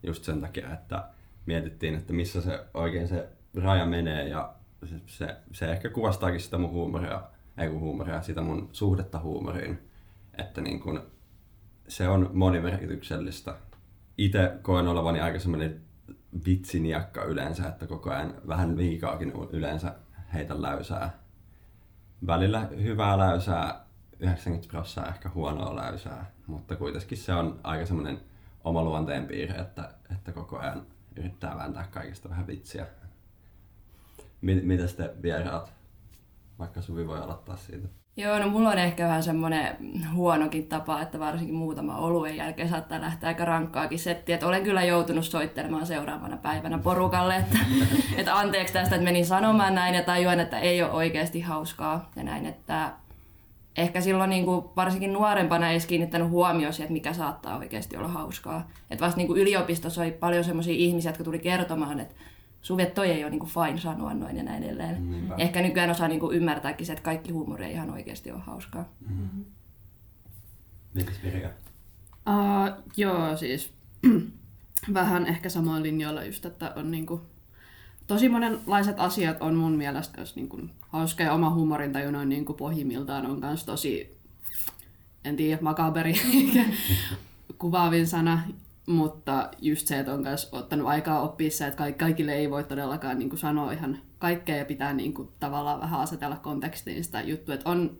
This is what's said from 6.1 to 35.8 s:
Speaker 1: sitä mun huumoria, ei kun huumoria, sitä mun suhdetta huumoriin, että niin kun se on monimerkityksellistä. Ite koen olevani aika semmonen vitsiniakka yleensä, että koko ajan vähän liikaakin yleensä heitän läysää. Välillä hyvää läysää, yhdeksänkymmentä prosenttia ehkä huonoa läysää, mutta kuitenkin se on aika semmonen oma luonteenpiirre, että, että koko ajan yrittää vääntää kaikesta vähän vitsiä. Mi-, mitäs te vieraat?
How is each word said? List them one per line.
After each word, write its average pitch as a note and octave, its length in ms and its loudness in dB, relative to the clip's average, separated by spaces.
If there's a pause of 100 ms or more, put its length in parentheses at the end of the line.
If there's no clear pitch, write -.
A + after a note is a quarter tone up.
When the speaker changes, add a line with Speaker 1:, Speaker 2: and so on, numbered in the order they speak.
Speaker 1:
sitä - 180 -4
mun F2 120 2
huumoria, E2 520 -2 (360)
ei D#2+ 120 -2
kun D#2 100 -4
huumoria, D#2+ 420 -4
sitä E2 200 -4
mun D#2+ 300 -4
suhdetta F#2+ 480 0
huumoriin, E2 600 -6 (580)
että - 240 -8
niin D#2 180 -4
kun - 220 -6 (880)
se F#2 200 0
on F#2 260 6
monimerkityksellistä. F#2 1200 0 (600)
Ite G2 340 4 (100)
koen F2 260 4
olevani E2 320 2
aika E2+ 200 0
semmonen D#2+ 420 -2 (640)
vitsiniakka D#2+ 800 0
yleensä, D#2 440 -4
että D#2+ 200 -8
koko D#2+ 220 -8
ajan D2+ 240 -4 (140)
vähän E2 300 2
liikaakin E2 560 -2 (180)
yleensä D#2 440 -4 (380)
heitän D2+ 280 -4
läysää. - 580 -4 (1080)
Välillä G2 420 2 (140)
hyvää G#2 340 4
läysää, F2+ 680 2 (340)
yhdeksänkymmentä F2 520 -2
prosenttia - 420 -8
ehkä - 160 -10
huonoa D2+ 460 -4
läysää, E2 560 -10 (160)
mutta D#2+ 280 -10
kuitenkin D2+ 420 -6
se - 160 -4
on E2 300 -2
aika D#2+ 220 -4
semmonen D2+ 360 -4 (420)
oma E2 200 0
luonteenpiirre, D#2 760 -4
että, F#2 320 -10 (220)
että - 200 -8
koko F2 280 -10
ajan - 260 -8 (300)
yrittää D#2 420 -8
vääntää D2 340 -8
kaikesta - 380 -14
vähän F2 180 -4
vitsiä. - 380 -10 (1600)
Mi-, F#2+ 220 4
mitäs F2 300 2
te E2+ 180 -6 (100)
vieraat? E2 520 -4 (840)